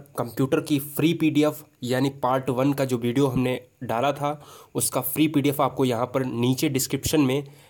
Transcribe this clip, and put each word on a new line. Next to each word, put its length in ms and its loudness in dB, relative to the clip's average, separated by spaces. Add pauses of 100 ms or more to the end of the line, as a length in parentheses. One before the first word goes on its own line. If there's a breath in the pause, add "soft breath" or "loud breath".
(180)
कंप्यूटर 440 0
की 180 0
फ्री 340 0
पीडीएफ़ 480 2 (220)
यानी 260 0 (140)
पार्ट 260 0
वन 240 2
का 120 0
जो 120 0
वीडियो 300 2
हमने 320 0 (240)
डाला 280 0
था, 300 -4 (340 loud breath)
उसका 280 -2
फ्री 240 0
पीडीएफ़ 340 0
आपको 240 0
यहाँ 200 0
पर 200 -2
नीचे 440 0
डिस्क्रिप्शन 520 0
में 220 0 (260 loud breath)